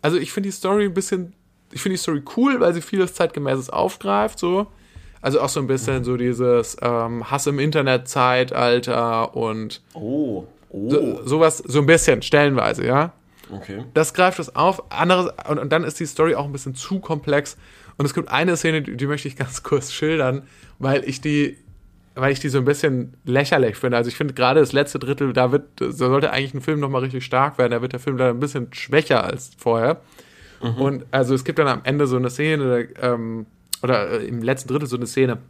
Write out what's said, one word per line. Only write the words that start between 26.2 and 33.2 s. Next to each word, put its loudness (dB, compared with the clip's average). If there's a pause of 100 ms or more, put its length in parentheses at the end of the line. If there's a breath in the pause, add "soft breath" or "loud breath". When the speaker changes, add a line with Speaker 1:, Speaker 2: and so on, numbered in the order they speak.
Speaker 1:
eigentlich -4
ein -6
Film -2
nochmal -2
richtig -6
stark 0
werden, 2
da -2
wird -6
der -8
Film -4
leider 4
ein -4
bisschen -4
schwächer 0
als -8
vorher. 0 (600 loud breath)
Speaker 2:
Mhm. -2
Speaker 1:
Und -2
also 2
es -2
gibt -2
dann 4
am -2
Ende 2
so 0
eine 0
Szene, 0 (140)
ähm, -2 (380)